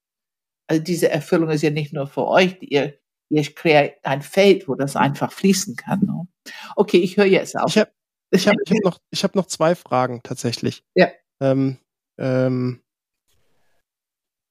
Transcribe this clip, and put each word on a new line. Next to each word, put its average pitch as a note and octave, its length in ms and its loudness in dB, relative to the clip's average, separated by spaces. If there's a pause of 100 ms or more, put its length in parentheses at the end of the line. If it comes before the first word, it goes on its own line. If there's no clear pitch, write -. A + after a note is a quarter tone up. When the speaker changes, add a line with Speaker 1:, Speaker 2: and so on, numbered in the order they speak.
(680)
Speaker 1:
Also D#3+ 160 0
diese E3+ 260 0
Erfüllung D#3+ 400 0
ist D3+ 140 -2
ja D#3 60 2
nicht D3+ 240 -4
nur C#3+ 140 -6
für C3 200 -4
euch, F3+ 320 2
die - 140 -8
ihr, C#3+ 260 -2 (300)
ihr D3+ 140 0
kreiert D3 600 0
ein C#3 180 -4
Feld, G3 460 2
wo C3 80 -4
das C#3 200 -4
einfach C#3 360 -2
fließen F#3+ 440 0
kann, F3 260 -6
ne? E3+ 260 -2 (480)
Okay, G3 220 2
ich F3+ 200 0
höre G3+ 80 4
jetzt F#3+ 320 2
auf. - 120 0
Speaker 2:
Ich - 80 -2
hab, - 140 2 (400)
ich F#3+ 160 2
hab, G#3 80 6 (100)
ich - 60 -6
hab G#3+ 60 4
Speaker 1:
<laughs> G#3 60 0
Speaker 2:
noch, F3+ 160 -2 (120)
ich - 120 -4
hab G3 120 -4
noch F#3+ 120 0
zwei E3 280 0
Fragen B2+ 480 -4
tatsächlich. A#2+ 600 -6 (120)
Speaker 1:
Ja. F#3 140 4 (300)
Speaker 2:
Ähm, C3+ 380 0 (420)
ähm, B2+ 640 -2 (1700)